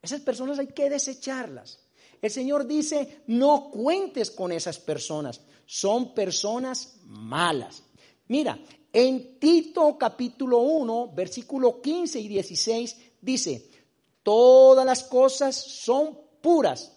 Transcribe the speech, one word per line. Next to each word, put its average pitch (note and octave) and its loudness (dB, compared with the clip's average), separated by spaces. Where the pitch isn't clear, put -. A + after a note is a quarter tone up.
Esas C#4 -10
personas C4 -6
hay C#4 -6
que C#4 -4
desecharlas. C4 -10
El G#3+ -4
Señor C4+ -4
dice, D4 -4
"No C#4 2
cuentes C#4 -2
con F3+ -8
esas E3 -8
personas. D3 -8
Son A3 -4
personas A#3 -6
malas". A#2 -4
Mira, A#3 -2
en B3+ 0
Tito D#4+ 2
capítulo B3 -2
uno, A#3+ -2
versículo A#3+ -2
quince D#4 -4
y G#3 -12
dieciséis A3 -4
dice, F3+ -6
Todas C4 8
las B3+ 0
cosas C4 0
son C#4 -4
puras C#4 0